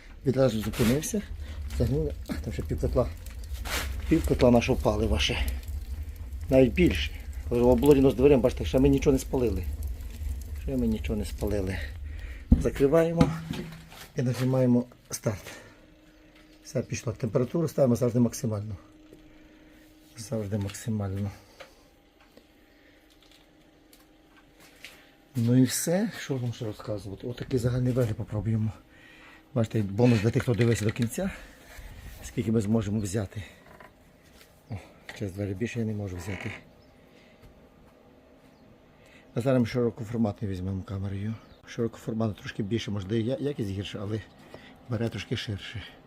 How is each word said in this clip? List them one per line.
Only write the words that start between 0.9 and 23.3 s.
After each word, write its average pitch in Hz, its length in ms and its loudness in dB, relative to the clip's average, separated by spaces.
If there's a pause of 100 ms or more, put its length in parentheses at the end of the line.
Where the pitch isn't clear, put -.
загнули, 139 360 0 (140)
а, - 60 -6
там - 200 -6
ще - 80 -4
пів - 200 -4
котла, 123 260 2 (1000)
пів 165 180 2
котла 127 240 6
нашого 120 320 4
палива 107 360 2
ще, - 180 0 (1120)
навіть 131 240 8
більше. - 380 2 (380)
Обложено 127 640 6
з 98 40 0
дверима, 131 260 8
бачите, 117 240 2
ще 131 140 2
ми 139 100 6
нічого 139 240 4
не 131 60 2
спалили. 107 440 0 (1000)
Ще 135 140 -4
ми 120 100 2
нічого 107 320 -2
не 98 60 -4
спалили. 98 520 -4 (840)
Закриваємо 165 720 4 (840)
і 147 40 2
нажимаємо 123 640 4 (240)
старт. - 340 -4 (1200)
Все, - 180 -4
пішло. - 320 -4
Температуру 131 540 0
ставимо 123 280 4
завжди 120 240 2
максимально. 107 580 0 (1400)
Завжди 110 400 -4
максимально. 101 760 -4 (4000)